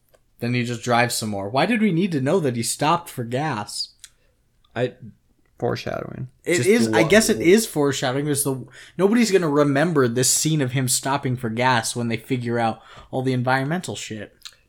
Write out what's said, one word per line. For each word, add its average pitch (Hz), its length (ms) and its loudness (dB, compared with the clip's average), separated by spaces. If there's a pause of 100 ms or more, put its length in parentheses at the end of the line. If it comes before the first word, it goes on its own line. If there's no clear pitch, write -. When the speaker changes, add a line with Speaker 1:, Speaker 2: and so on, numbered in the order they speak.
(400)
Speaker 1:
then 120 140 -2
he 123 100 0
just 117 200 -6
drives 120 320 2
some 110 140 -6
more. 101 200 -6
Why 135 160 0
did 226 160 0
we 214 100 2
need 175 220 0
to 139 80 -2
know 151 180 2
that 135 160 -2
he 117 80 -4
stopped - 460 -2
for - 140 -10
gas? 117 720 -6 (800)
Speaker 2:
I 123 180 -2 (680)
Speaker 3:
Foreshadowing. - 680 -6 (160)
Speaker 1:
It 175 140 0
Speaker 2:
Just 123 100 0
Speaker 1:
is. 226 220 4
I 165 140 4
Speaker 2:
wa- 151 40 0
Speaker 1:
guess 214 220 4
it 214 100 0
is 208 260 6
foreshadowing. 139 600 -2
There's 147 180 0
the, 135 220 -4 (320)
nobody's 214 340 4
gonna 180 160 4
remember 143 600 2
this 127 200 2
scene 156 320 0
of 127 120 -2
him 131 160 0
stopping 135 480 -2
for 120 120 -4
gas 120 460 0
when 120 140 -4
they 113 80 -2
figure 120 420 -4
out 113 220 -2 (300)
all 127 100 -4
the 131 100 -2
environmental 131 640 -2
shit. - 400 -12 (340)